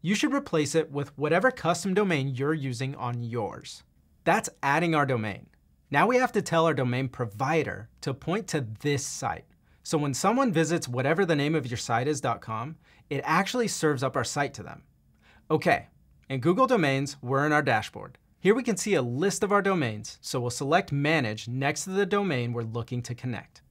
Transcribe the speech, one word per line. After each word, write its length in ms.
You 140
should 180
replace 400
it 160
with 260
whatever 360
custom 420
domain 400
you're 180
using 440
on 260
yours. 640
That's 260
adding 360
our 100
domain. 400
Now 160
we 80
have 160
to 100
tell 240
our 80
domain 340
provider 800
to 120
point 360
to 180
this 260
site. 380
So 120
when 160
someone 400
visits 360
whatever 360
the 120
name 180
of 140
your 100
site 300
is 120
dot 200
com, 380
it 140
actually 460
serves 340
up 140
our 80
site 300
to 100
them. 180
Okay, 380
in 140
Google 260
Domains, 540
we're 240
in 80
our 80
dashboard. 560
Here 160
we 80
can 160
see 160
a 80
list 400
of 100
our 80
domains, 600
so 180
we'll 80
select 420
Manage 580
next 360
to 60
the 160
domain 480
we're 80
looking 400
to 120
connect. 460